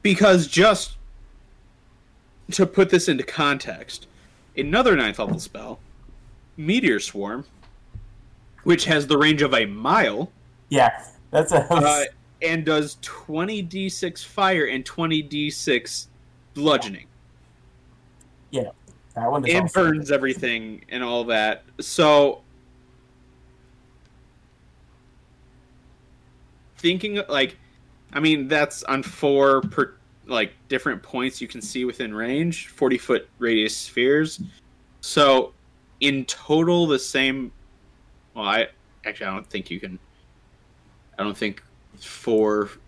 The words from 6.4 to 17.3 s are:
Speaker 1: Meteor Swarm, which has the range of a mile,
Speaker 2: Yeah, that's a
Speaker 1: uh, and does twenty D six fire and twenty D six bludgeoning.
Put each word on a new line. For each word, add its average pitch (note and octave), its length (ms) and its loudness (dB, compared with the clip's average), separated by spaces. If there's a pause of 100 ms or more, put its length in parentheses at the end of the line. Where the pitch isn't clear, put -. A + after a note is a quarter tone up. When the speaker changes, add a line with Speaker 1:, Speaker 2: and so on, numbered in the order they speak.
Speaker 1:
Meteor D#3+ 420 0
Swarm, G#2 460 -8 (1160)
which - 220 4
has D3 220 0
the D3 100 2
range D3+ 240 4
of C3 120 2
a A2+ 120 2
mile, A#2+ 680 0 (380)
Speaker 2:
Yeah, C3 340 2 (280)
that's D#3 200 2
a E3 220 2
Speaker 1:
uh, D3 300 4 (380)
and D#3+ 240 -2
does D3+ 360 0
twenty F#3+ 600 -6
D F#3 280 -6
six - 340 -8
fire F#3+ 440 0
and C3 180 -4
twenty D#3+ 360 -2
D D3 280 -6
six - 580 -4 (460)
bludgeoning. C#3 540 -2 (1400)